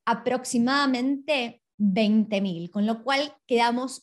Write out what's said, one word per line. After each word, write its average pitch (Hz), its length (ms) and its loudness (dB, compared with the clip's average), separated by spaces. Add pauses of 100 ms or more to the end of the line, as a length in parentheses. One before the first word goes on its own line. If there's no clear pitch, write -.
aproximadamente 254 1600 0 (160)
veinte 208 640 2
mil, 175 300 -4
con 208 160 -2
lo 226 180 -4
cual 277 300 -2 (120)
quedamos 240 560 0